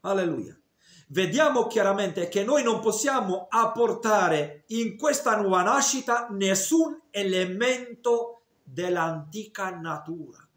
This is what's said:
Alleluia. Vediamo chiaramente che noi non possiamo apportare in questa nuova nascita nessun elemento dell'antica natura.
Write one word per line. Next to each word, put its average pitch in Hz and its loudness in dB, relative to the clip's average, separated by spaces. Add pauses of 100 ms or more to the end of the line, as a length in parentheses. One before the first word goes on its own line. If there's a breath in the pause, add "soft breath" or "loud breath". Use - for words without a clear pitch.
Alleluia. 180 -2 (480 soft breath)
Vediamo 226 2
chiaramente 196 0
che 196 -2
noi 262 2
non 226 2
possiamo 220 0
apportare 208 0
in 220 -4
questa 262 0
nuova 190 2
nascita 240 0
nessun 196 0
elemento 233 -2 (220)
dell'antica 175 -4
natura. 165 -10 (120)